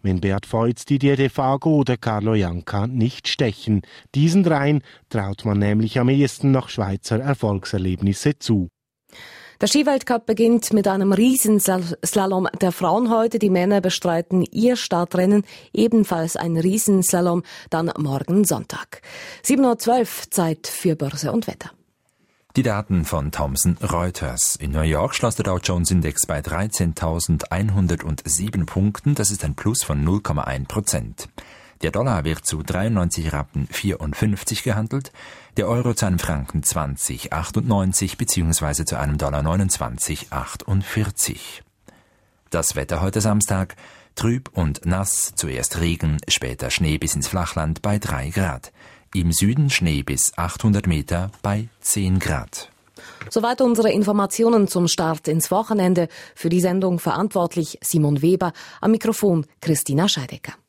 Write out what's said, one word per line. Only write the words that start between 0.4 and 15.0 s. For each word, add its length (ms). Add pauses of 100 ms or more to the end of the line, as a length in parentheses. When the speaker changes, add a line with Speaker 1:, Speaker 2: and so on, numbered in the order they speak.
Speaker 1:
Feutz, 400
Didier 300
Defago 600
oder 220
Carlo 340
Janka 540
nicht 420
stechen. 540 (320)
Diesen 300
dreien 360 (300)
traut 340
man 140
nämlich 400
am 100
ehesten 440
noch 180
Schweizer 500
Erfolgserlebnisse 1200
zu. 300 (920)
Speaker 2:
Der 100
Skiweltcup 580
beginnt 480
mit 120
einem 280
Riesenslalom 1300 (140)
der 120
Frauen 360
heute. 300
Die 100
Männer 320
bestreiten 680
ihr 260
Startrennen, 680 (280)